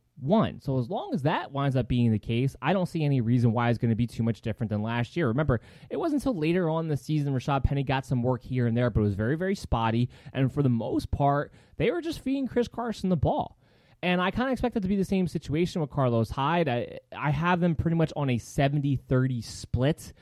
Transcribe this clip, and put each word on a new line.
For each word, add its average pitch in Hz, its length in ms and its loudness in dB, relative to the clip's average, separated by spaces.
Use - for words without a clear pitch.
one. 139 440 0
So 135 180 -2
as 117 100 -2
long 311 240 -6
as 151 100 -2
that 165 280 0
winds 139 240 0
up 123 140 0
being 120 220 4
the 104 80 2
case, 120 420 -2
I 143 100 0
don't 180 160 0
see 160 160 -4
any 139 160 2
reason 117 320 4
why 120 180 2
it's 117 80 2
gonna 117 160 0
be 113 140 0
too - 160 -4
much 113 180 -2
different 113 280 -4
than 104 120 -2
last 117 360 -4
year. 165 100 2
Remember, 127 320 2
it 254 80 -6
wasn't 294 240 0
until 247 180 -2
later 170 300 0
on 160 160 -2
in 160 40 -4
the 147 60 -2
season 143 380 -2
Rashad 139 320 0
Penny 139 180 0
got 135 220 -2
some 123 180 -2
work 123 200 -2
here 127 220 -2
and 117 120 0
there, 120 120 4
but 110 120 2
it - 20 4
was 101 120 2
very, 110 200 0
very 190 200 -2
spotty. 117 540 0
And 135 220 0
for 143 100 2
the 131 60 4
most 117 420 -2
part, 143 400 0
they 190 160 0
were 339 100 -2
just 302 200 -6
feeding 269 260 -2
Chris 240 220 -2
Carson 226 400 -4
the 180 80 4
ball. 240 400 -2
And 180 160 2
I 185 120 2
kinda 254 200 0
expect 247 240 -2
it 233 40 -2
to 185 80 -2
be 202 80 0
the 190 100 0
same 185 220 0
situation 165 520 -2
with 147 120 -2
Carlos 120 400 2
Hyde. 151 360 0
I, 120 300 -2
I 131 140 -2
have 170 300 2
them 170 160 2
pretty 170 200 0
much 160 200 2
on 139 160 0
a 117 80 0
seventy 139 560 0
thirty 127 480 0
split, - 760 -2